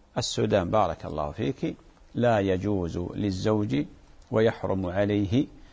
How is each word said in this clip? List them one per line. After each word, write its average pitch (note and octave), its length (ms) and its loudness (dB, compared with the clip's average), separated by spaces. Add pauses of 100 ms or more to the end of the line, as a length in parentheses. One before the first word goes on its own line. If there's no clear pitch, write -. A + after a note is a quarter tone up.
(180)
السودان G#2+ 520 0
بارك F#2+ 340 0
الله D2+ 260 -6
فيك، C3 460 -6 (380)
لا A#2 240 2
يجوز F#2+ 600 0
للزوج G#2 880 0 (460)
ويحرم G2 560 2
عليه G#2 600 0 (260)